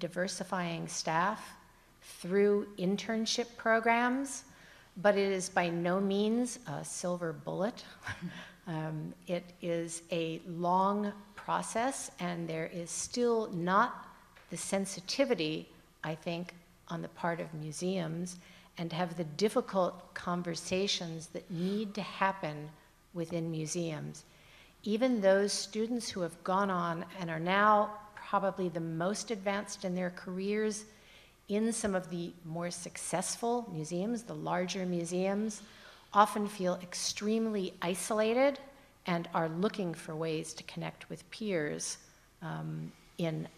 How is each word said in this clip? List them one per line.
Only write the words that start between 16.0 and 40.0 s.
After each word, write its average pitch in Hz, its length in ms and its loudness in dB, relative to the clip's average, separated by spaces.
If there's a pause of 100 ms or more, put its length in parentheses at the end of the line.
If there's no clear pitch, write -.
I 156 100 -4
think, 175 400 -6 (320)
on 165 160 -6
the 165 60 -6
part 170 320 -2
of 160 140 -8
museums, 170 840 -4 (420)
and 165 140 -4
have 170 240 -2
the 175 80 -2
difficult 196 920 0
conversations 175 1120 -2
that - 220 -10
need 196 440 -2
to 202 80 -6
happen 160 680 0 (440)
within 165 380 0
museums. 156 720 -2 (600)
Even 226 360 4
those 196 320 8
students 226 560 -2
who - 120 -4
have 165 240 -4
gone 196 260 4
on 175 340 0 (140)
and 175 100 -4
are 160 120 -2
now 208 500 6 (240)
probably 190 540 0
the 165 100 -4
most 165 540 -2
advanced 202 520 -2
in 180 120 0
their 180 140 0
careers 202 720 -2 (640)
in 220 240 2
some 208 240 0
of 165 120 -2
the 175 240 -4 (120)
more 170 260 -4
successful 220 1000 -2
museums, 175 500 -2
the 160 120 -10
larger 180 520 -2
museums, 180 760 0 (500)
often 208 360 6
feel 180 340 0
extremely 214 880 -2 (100)
isolated 220 760 4 (480)
and 170 260 0
are 165 160 4
looking 175 460 0
for 160 220 -10